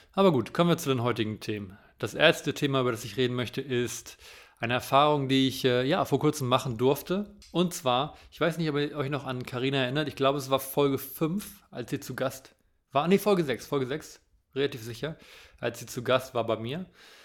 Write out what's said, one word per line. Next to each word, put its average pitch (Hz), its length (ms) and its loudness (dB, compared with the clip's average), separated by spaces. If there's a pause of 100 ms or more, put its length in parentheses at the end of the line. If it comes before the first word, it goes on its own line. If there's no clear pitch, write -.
(140)
Aber 196 180 6
gut, 123 220 0
kommen 170 160 4
wir 165 80 4
zu - 100 -6
den 131 160 2
heutigen 110 380 0
Themen. 101 360 -8 (220)
Das 113 140 -4
erste 151 400 4
Thema, 139 260 0
über 123 120 2
das 113 120 -4
ich 117 140 -10
reden 123 180 2
möchte, 123 240 -4
ist 123 560 -4 (460)
eine 120 140 0
Erfahrung, 139 520 4
die 135 220 4
ich, 127 160 -2
äh, 123 180 4
ja, 156 220 2
vor 139 140 0
kurzem 147 280 0
machen 127 300 0
durfte. 143 580 0 (160)
Und 170 220 0
zwar, 131 420 0 (160)
ich - 80 -10
weiß 165 180 0
nicht, 160 120 -2
ob 143 80 0
ihr 147 180 -2
euch 135 140 -4
noch 135 160 -4
an 123 200 -6
Carina 131 340 -2
erinnert, 135 280 0
ich 127 80 -8
glaube, 139 220 2
es 131 120 -6
war 135 120 2
Folge 143 360 0
fünf, - 720 -6
als 127 220 -10
sie 135 80 -4
zu 131 160 -12
Gast - 400 -6 (380)
war. 151 160 2
Nee, 196 80 6
Folge 190 260 4
sechs, 127 240 -4
Folge 135 200 -2
sechs, 147 340 -10 (340)
relativ 139 260 -2
sicher, 120 360 -8 (420)
als 120 200 -4
sie 123 60 -14
zu 123 160 -10
Gast 123 320 2
war 113 140 -2
bei 113 80 2
mir. 127 300 -6 (400)